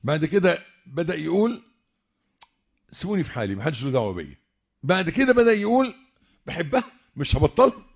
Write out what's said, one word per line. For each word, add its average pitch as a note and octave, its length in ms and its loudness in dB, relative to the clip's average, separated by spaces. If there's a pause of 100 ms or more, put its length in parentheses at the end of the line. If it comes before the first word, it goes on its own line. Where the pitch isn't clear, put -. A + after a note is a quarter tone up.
بعد D3+ 200 -2
كده F3+ 340 2 (280)
بدأ D#3+ 280 -6
يقول: F#3 480 -2 (1300)
"سيبوني F#3 340 -4
في - 80 -10
حالي، G2+ 220 -4
محدش B2 300 -6
له C#3 60 -4
دعوة A2 240 0
بيا." D2 220 -10 (460)
بعد F3 280 0
كده B3+ 220 2
بدأ A#3 200 6
يقول: A3 420 2 (520)
"بحبها E3+ 380 -2 (320)
مش C#3+ 200 -2
هبطلها A3+ 580 2